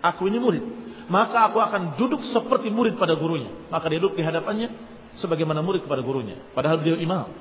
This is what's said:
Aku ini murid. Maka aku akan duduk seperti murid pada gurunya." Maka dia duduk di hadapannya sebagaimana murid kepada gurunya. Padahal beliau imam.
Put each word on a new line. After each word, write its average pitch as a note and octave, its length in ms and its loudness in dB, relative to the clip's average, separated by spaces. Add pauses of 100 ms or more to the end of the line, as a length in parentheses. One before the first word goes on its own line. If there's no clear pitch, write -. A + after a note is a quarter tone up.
Aku F#3 240 2
ini A3 80 2
murid. A#3+ 240 2 (480)
Maka G#3+ 400 4
aku A3 80 0
akan G3 400 0
duduk B3+ 320 2
seperti A#3+ 400 2
murid A3 320 2
pada E3 160 4
gurunya." E3 320 -2 (240)
Maka D#3+ 160 -2
dia D#3 80 0
duduk G3 240 0
di D#3 40 0
hadapannya G#3 440 -2 (480)
sebagaimana D#3 480 0
murid F#3 240 0
kepada C3 160 0
gurunya. B2 320 -4 (160)
Padahal D3+ 240 2
beliau E3 240 2
imam. E3 400 -2